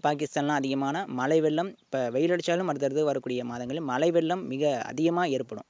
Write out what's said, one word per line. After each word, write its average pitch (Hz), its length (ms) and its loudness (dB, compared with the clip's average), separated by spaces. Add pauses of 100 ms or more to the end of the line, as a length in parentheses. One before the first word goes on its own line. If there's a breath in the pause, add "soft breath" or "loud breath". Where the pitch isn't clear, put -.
பாகிஸ்தான்லாம் 147 440 0
அதிகமான 139 600 0
மழை 143 340 2
வெள்ளம், 160 380 0
இப்ப 127 300 -2
வெயில் 151 220 2
அடிச்சாலும் 175 340 0
அடுத்தடுத்து 143 400 0
வரக்கூடிய 123 400 -2
மாதங்களில் 123 360 -6
மழை 143 300 2
வெள்ளம் 170 360 2
மிக 135 340 0
அதிகமா 165 440 0
ஏற்படும். 127 440 -4